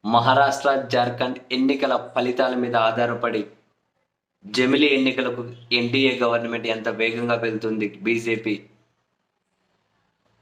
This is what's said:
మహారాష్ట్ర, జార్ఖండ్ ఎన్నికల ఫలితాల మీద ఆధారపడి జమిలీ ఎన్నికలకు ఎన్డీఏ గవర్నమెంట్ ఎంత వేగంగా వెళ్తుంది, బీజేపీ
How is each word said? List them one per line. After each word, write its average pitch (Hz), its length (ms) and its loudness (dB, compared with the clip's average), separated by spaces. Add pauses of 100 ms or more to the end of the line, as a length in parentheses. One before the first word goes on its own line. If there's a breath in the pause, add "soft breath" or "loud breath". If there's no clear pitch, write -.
మహారాష్ట్ర, 131 880 2
జార్ఖండ్ 123 460 0 (140)
ఎన్నికల 131 640 0
ఫలితాల 127 380 0
మీద 120 220 -2
ఆధారపడి 117 680 0 (1000)
జమిలీ 127 400 2
ఎన్నికలకు 127 680 0 (200)
ఎన్డీఏ 123 460 0
గవర్నమెంట్ 117 480 -2
ఎంత 110 220 -4
వేగంగా 113 460 -2
వెళ్తుంది, 110 680 -4
బీజేపీ 113 600 -2 (1800)